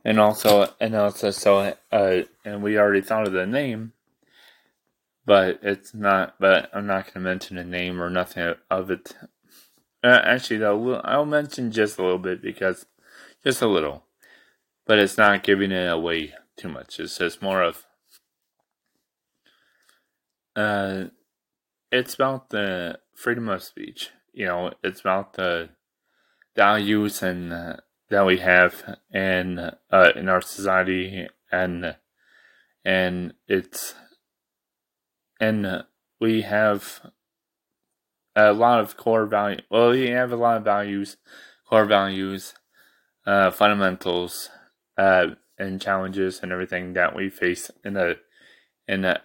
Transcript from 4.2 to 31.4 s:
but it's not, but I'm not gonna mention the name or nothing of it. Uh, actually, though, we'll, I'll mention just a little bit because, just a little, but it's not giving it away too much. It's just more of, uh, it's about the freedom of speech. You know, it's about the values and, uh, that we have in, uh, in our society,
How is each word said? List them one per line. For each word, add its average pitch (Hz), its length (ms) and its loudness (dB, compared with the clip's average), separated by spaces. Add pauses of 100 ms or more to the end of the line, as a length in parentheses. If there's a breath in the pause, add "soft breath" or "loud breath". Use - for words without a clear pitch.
but 95 380 4
it's 101 320 -6
not, 98 440 0
but 95 360 4
I'm 101 120 -8
not 95 260 -4
gonna 92 120 -10
mention 92 320 -6
the 90 80 -10
name 90 360 -6
or 87 100 -6
nothing 90 440 -4 (160)
of 95 200 -4
it. - 240 -8 (880 soft breath)
Uh, 123 220 8
actually, 120 340 0
though, 107 200 2
we'll, 123 260 -4
I'll 147 220 0
mention 143 460 -4
just 107 260 0
a 92 40 -2
little 92 160 0
bit 90 220 -6
because, - 460 -6 (560 loud breath)
just 131 200 -2
a 120 40 2
little, 76 380 -2 (800 soft breath)
but 107 120 4
it's 101 200 2
not 101 240 4
giving 98 300 2
it 90 180 -2
away 82 440 -4 (220)
too - 120 -14
much. - 320 -16
It's - 180 -12
just 90 240 -4
more 95 200 0
of, 85 240 -4 (2750)
uh, 98 500 -2 (880)
it's 123 240 -2
about 135 360 -4
the 92 480 -6 (160)
freedom 117 340 -6
of 92 140 -4
speech. - 480 -16 (220)
You 98 140 -8
know, 90 260 -4 (100)
it's 95 180 -8
about 98 340 -4
the 85 360 -4 (840)
values 104 680 2
and, 90 300 -6
uh, 85 240 -10 (340)
that 101 140 4
we 92 140 4
have 90 600 2 (140)
in, 92 460 -2
uh, 87 580 4
in 92 120 -8
our 92 120 2
society, 92 880 -4 (240)